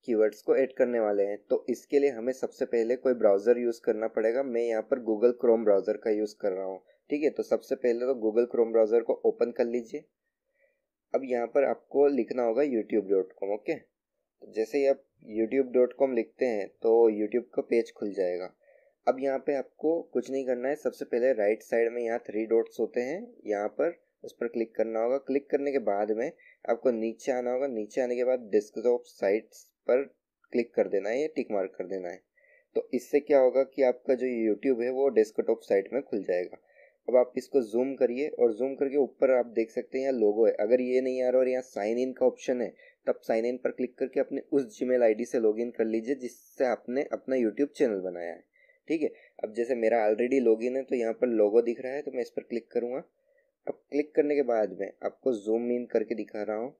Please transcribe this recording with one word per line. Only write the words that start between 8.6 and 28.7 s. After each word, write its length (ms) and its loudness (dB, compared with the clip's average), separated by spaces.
ब्राउज़र 300 4
को 120 -4
ओपन 380 0
कर 140 -2
लीजिए। 400 -8
अब 80 0
यहाँ 240 -2
पर 160 2
आपको 440 0
लिखना 360 0
होगा 200 2
youtube 420 0
dot 200 2
com, 280 -10
ओके। 220 -4
तो 800 -20
जैसे 240 -2
ही 100 2
आप 160 2
youtube 380 0
dot 120 4
com 140 0
लिखते 300 -2
हैं, 220 -2
तो 440 4
YouTube 420 -2
का 80 -2
पेज 300 0
खुल 220 -8
जाएगा। 400 -4
अब 120 0
यहाँ 200 -2
पे 160 -2
आपको 460 -4
कुछ 300 -6
नहीं 140 -4
करना 240 -2
है। 60 0
सबसे 300 -6
पहले 280 2
राइट 280 2
साइड 300 0
में 100 -6
यहाँ 180 -2
थ्री 260 -4
डॉट्स 340 0
होते 220 -2
हैं, 320 -8
यहाँ 220 -2
पर 400 -4
उस 100 -16
पर 140 -8
क्लिक 280 -4
करना 240 -2
होगा। 180 0
क्लिक 320 -4
करने 220 -2
के 80 0
बाद 320 -2
में 200 -2
आपको 220 2
नीचे 400 -4
आना 200 -2
होगा। 160 -2
नीचे 340 -4
आने 140 -2
के 80 -2
बाद 160 0
डेस्कटॉप 680 0